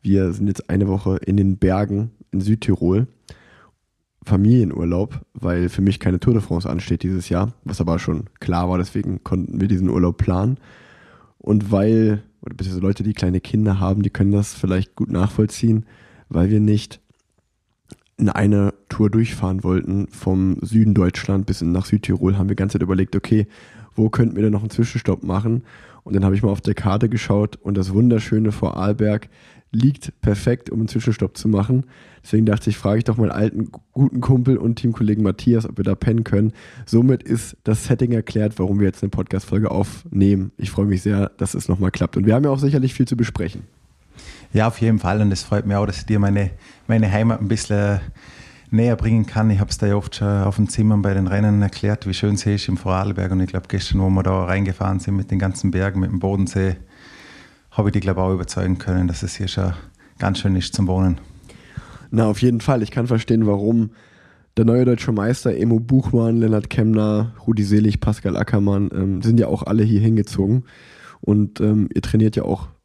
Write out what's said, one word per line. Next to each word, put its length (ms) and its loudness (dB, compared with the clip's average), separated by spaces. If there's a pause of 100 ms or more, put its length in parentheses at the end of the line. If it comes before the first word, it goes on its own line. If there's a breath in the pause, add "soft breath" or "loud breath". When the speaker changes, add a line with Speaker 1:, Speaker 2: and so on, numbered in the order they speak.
Speaker 1:
wir 320 2
sind 140 -4
jetzt 240 -4
eine 180 2
Woche 300 -2
in 180 0
den 220 2
Bergen 540 0 (180)
in 100 -2
Südtirol. 680 0 (1160 loud breath)
Familienurlaub, 960 2 (140)
weil 340 -2
für 140 -2
mich 180 2
keine 180 0
Tour 140 2
de 80 4
France 300 -4
ansteht 320 -4
dieses 260 -4
Jahr, 240 0 (120)
was 180 -6
aber 160 0
schon 260 -4 (160)
klar 300 -2
war, 80 0
deswegen 440 -4
konnten 380 -4
wir 80 0
diesen 220 2
Urlaub 260 2
planen. 400 0 (800 loud breath)
Und 340 0
weil, 520 4 (180)
oder 140 -14
beziehungsweise 320 -4
Leute, 160 -2
die 100 -2
kleine 280 0
Kinder 380 0
haben, 220 0
die 80 0
können 240 2
das 220 0
vielleicht 420 -2
gut 160 -4
nachvollziehen, 720 0 (460 soft breath)
weil 180 2
wir 120 2
nicht 420 0 (1120)
in 140 2
einer 420 2 (160)
Tour 220 2
durchfahren 520 -2
wollten, 460 0
vom 540 0
Süden 320 4
Deutschland 500 0
bis 160 -4
in, 100 -2
nach 140 0
Südtirol, 540 0
haben 100 0
wir 80 -2
die 40 -6
ganze 180 -2
Zeit 40 0
überlegt, 320 -2
okay, 320 0 (480 loud breath)
wo 140 2
könnten 280 0
wir 60 0
denn 100 2
noch 100 -2
einen 80 -6
Zwischenstopp 520 -2
machen? 420 -2 (400 loud breath)
Und 120 -4
dann 80 2
habe 100 4
ich 80 0
mal 80 2
auf 100 -4
der 140 -2
Karte 340 0
geschaut 480 0
und 200 -4
das 180 -2
wunderschöne 560 2
Vorarlberg 800 -2 (420 soft breath)
liegt 500 0
perfekt, 480 -2
um 120 -4
einen 80 -2
Zwischenstopp 480 -2
zu 100 -6
machen. 380 0 (400 loud breath)
Deswegen 200 2
dachte 260 0
ich, 60 -2
frage 220 0
ich 60 -2
doch 140 -2
meinen 120 2
alten, 400 -2 (220)
guten 280 0
Kumpel 360 2
und 200 0
Teamkollegen 460 0
Matthias, 420 2
ob 120 -10
wir 80 -4
da 100 0
pennen 300 0
können. 300 0 (320 loud breath)
Somit 360 4
ist 400 -4
das 220 0
Setting 260 0
erklärt, 480 -2
warum 220 0
wir 60 4
jetzt 180 -2
eine 60 -2
Podcast-Folge 600 -2
aufnehmen. 840 0
Ich 160 -8
freue 140 0
mich 160 0
sehr, 340 0
dass 180 -6
es 140 -8
nochmal 240 0
klappt. 240 -2
Und 100 2
wir 80 6
haben 100 2
ja 60 2
auch 80 0
sicherlich 360 0
viel 120 2
zu 100 -2
besprechen. 460 -4 (880 loud breath)
Speaker 2:
Ja, 140 4
auf 140 -2
jeden 180 4
Fall. 220 0
Und 100 2
es 140 -4
freut 220 -2
mich 100 0
auch, 100 0
dass 120 -6
ich 80 -12
dir 120 0
meine, 320 0 (380 loud breath)
meine 240 2
Heimat 280 2
ein 80 -2
bisschen, 280 -2
äh, 220 2 (760 loud breath)
näher 220 4
bringen 300 2
kann. 240 0
Ich 100 2
hab's 160 -2
da 100 -2
ja 100 0
oft 200 -6
schon 100 -2 (180)
auf 120 0
dem 100 2
Zimmern 360 2
bei 100 0
den 140 0
Rennen 340 2
erklärt, 460 -2
wie 80 -4
schön 240 0
sie 160 0
ist 140 -4
im 100 -2
Vorarlberg. 520 -2
Und 100 0
ich 80 0
glaub, 200 -8
gestern, 320 -2
wo 80 2
wir 140 2
da 220 0
reingefahren 540 -2
sind 160 -4
mit 160 -4
den 80 0
ganzen 340 -2
Bergen, 280 -2
mit 100 0
dem 100 -2
Bodensee, 560 0 (920 loud breath)
habe 200 0
ich 20 -4
dich, 80 0
glaub 160 0
ich, 60 0
auch 100 2
überzeugen 460 -2
können, 300 0
dass 140 -4
es 140 -8
hier 120 -6
schon 260 -2 (440 loud breath)
ganz 200 0
schön 180 0
ist 160 -4
zum 140 0
Wohnen. 320 0 (920 loud breath)
Speaker 1:
Na, 180 2
auf 120 -2
jeden 220 2
Fall. 200 0
Ich 80 -6
kann 160 -4
verstehen, 400 0
warum 440 0 (640 soft breath)
der 80 4
neue 220 4
deutsche 260 0
Meister, 420 0
Emo 240 2
Buchmann, 600 2
Lennart 320 0
Kemner, 640 0 (120)
Rudi 180 0
Selig, 360 2
Pascal 380 -2
Ackermann, 560 0
ähm, 260 -2
sind 180 4
ja 100 2
auch 160 -2
alle 180 0
hier 180 2
hingezogen. 640 2 (560 loud breath)
Und, 400 0
ähm, 340 2
ihr 60 0
trainiert 360 2
ja 80 -2
auch 240 -4 (160)